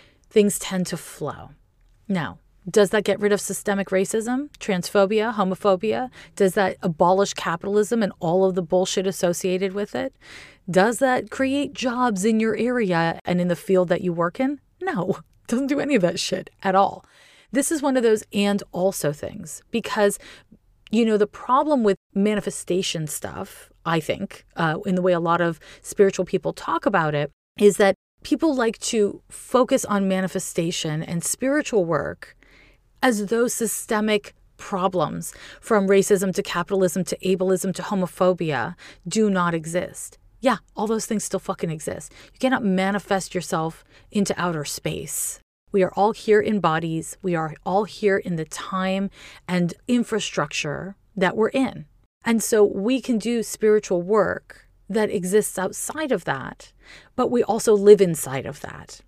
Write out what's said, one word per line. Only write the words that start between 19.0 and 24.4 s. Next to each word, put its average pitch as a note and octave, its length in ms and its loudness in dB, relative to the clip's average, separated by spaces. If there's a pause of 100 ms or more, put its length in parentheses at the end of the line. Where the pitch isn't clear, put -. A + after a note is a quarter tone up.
things - 580 -12
because, G#3 480 0 (720)
you A3+ 140 4
know, A3 120 2
the G#3 120 2
problem C#4 560 2
with G3 120 4 (180)
manifestation F#3+ 920 -2
stuff, - 640 -12 (140)
I E3 160 0
think, - 440 -8 (120)